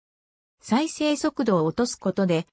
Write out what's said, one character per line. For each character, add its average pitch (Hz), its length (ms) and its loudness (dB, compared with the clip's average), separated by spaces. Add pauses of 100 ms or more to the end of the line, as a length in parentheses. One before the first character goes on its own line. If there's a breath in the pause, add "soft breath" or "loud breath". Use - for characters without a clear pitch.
(600)
再 294 300 0
生 302 260 0
速 294 300 -2
度 196 120 4
を 156 80 2
落 160 120 -2
と 240 80 2
す - 100 -6
こ - 160 -4
と 196 140 0
で、 170 280 0